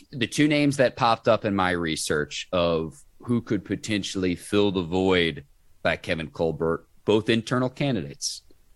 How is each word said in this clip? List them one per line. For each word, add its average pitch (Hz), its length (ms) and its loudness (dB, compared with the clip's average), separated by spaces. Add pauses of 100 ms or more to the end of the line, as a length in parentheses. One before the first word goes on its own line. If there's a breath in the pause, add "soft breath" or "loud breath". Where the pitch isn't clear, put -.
(120)
the 135 140 -2
two 147 220 2
names 147 300 2
that 123 180 2
popped - 320 2
up 110 160 4
in 104 100 0
my 92 180 2
research 80 800 -2
of 85 480 0 (200)
who 120 200 -2
could 107 240 -4
potentially 95 720 -4
fill 101 380 0
the 92 100 0
void 87 640 0 (380)
by 82 140 0
Kevin 80 320 -6
Colbert, 82 580 -2 (180)
both 107 240 2
internal 123 400 0
candidates. 110 760 -6 (340)